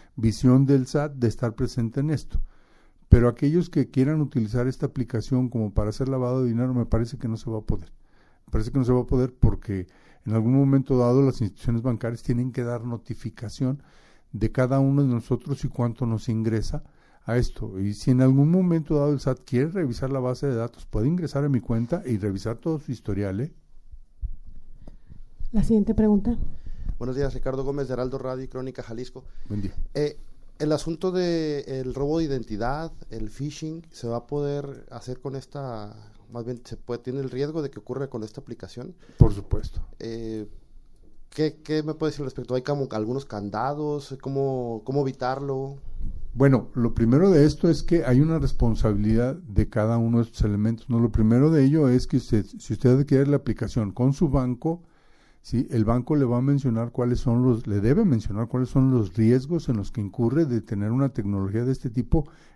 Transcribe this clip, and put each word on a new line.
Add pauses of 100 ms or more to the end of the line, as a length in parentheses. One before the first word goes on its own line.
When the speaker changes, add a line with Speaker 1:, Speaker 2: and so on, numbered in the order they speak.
(140)
Speaker 1:
visión
del
sat
de
estar
presente
en
esto. (680)
Pero
aquellos
que
quieran
utilizar
esta
aplicación
como
para
hacer
lavado
de
dinero,
me
parece
que
no
se
va
a
poder. (560)
Me
parece
que
no
se
va
a
poder
porque (380)
en
algún
momento
dado
las
instituciones
bancarias
tienen
que
dar
notificación (500)
de
cada
uno
de
nosotros
y
cuánto
nos
ingresa (400)
a
esto.
Y
si
en
algún
momento
dado
el
sat
quiere
revisar
la
base
de
datos,
puede
ingresar
a
mi
cuenta
y
revisar
todo
su
historial,
¿eh? (2000)
Speaker 2:
La
siguiente
pregunta. (600)
Speaker 3:
Buenos
días,
Ricardo
Gómez
de
Heraldo
Radio
y
Crónica
Jalisco. (240)
Speaker 1:
Buen
día. (220)
Speaker 3:
Eh, (400)
el
asunto
de (200)
el
robo
de
identidad, (160)
el
phishing,
¿se
va
a
poder
hacer
con
esta, (340)
más
bien,
se
puede,
tiene
el
riesgo
de
que
ocurra
con
esta
aplicación? (240)
Speaker 1:
Por
supuesto. (200)
Speaker 3:
Eh, (840)
¿qué,
qué
me
puede
decir
al
respecto?
¿Hay
como
algunos
candados?
¿Cómo,
cómo
evitarlo? (560)
Speaker 1:
Bueno,
lo
primero
de
esto
es
que
hay
una
responsabilidad
de
cada
uno
de
estos
elementos,
¿no?
Lo
primero
de
ello
es
que
usted,
si
usted
adquiere
la
aplicación
con
su
banco, (580)
¿sí?
El
banco
le
va
a
mencionar
cuáles
son
los,
le
debe
mencionar
cuáles
son
los
riesgos
en
los
que
incurre
de
tener
una
tecnología
de
este
tipo (280)